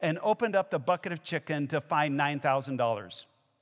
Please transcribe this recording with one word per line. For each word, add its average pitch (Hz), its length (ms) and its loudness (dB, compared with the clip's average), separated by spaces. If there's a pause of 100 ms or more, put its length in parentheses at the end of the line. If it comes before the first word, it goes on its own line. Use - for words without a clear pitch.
and 160 220 0
opened 214 340 2
up 190 140 2
the 180 80 0
bucket 175 340 0
of 165 100 -8
chicken 151 460 -4
to 151 140 -2
find 151 340 0
nine 143 240 0
thousand 135 380 0
dollars. 107 480 -2 (340)